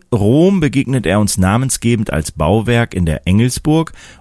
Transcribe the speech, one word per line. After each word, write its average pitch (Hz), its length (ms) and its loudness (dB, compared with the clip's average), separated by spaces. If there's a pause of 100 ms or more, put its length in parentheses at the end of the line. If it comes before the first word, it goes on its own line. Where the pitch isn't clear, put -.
(140)
Rom 151 460 2
begegnet 135 440 -2
er 95 140 0
uns 104 180 0
namensgebend 113 760 0
als 78 180 -4
Bauwerk 113 640 0
in 90 100 0
der 78 220 -2
Engelsburg 127 680 0 (280)